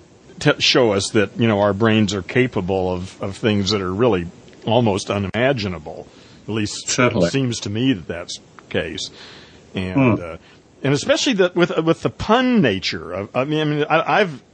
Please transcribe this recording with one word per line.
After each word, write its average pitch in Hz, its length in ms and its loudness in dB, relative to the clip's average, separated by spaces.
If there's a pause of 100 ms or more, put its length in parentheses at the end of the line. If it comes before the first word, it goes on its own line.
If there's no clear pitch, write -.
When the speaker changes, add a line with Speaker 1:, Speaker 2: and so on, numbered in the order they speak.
(400)
Speaker 1:
t-, 147 200 2
show 120 340 2
us 98 180 -2
that, 101 280 0
you 117 80 2
know, 101 140 2
our 101 120 4
brains 107 420 2
are 92 80 -4
capable 95 680 0
of, 90 300 -8
of 98 160 -8
things 101 320 0
that 104 120 0
are 92 120 -4
really 98 320 2 (400)
almost 110 460 2
unimaginable. 98 960 -4 (380)
At - 40 -10
least 107 400 -4
Speaker 2:
Certainly. 107 380 2
Speaker 1:
it - 40 -2
seems 131 300 -2
to 107 80 -8
me 123 240 0
that 87 120 -10
that's 87 320 -10 (200)
the - 60 -20
case. 82 460 -6 (640)
And, 98 460 0
Speaker 2:
Hmm. 87 40 -12
Speaker 1:
uh, 82 140 -12 (460)
and 139 100 2
especially 262 420 0
that 180 200 2
with, 175 220 2
with 165 240 0
the - 80 0
pun 247 520 2
nature 95 520 -2
of, 101 200 -8
I 127 120 0
mean, 151 160 0
I - 20 0
mean, 151 260 0
I, 160 300 2
I've, 165 240 -2 (100)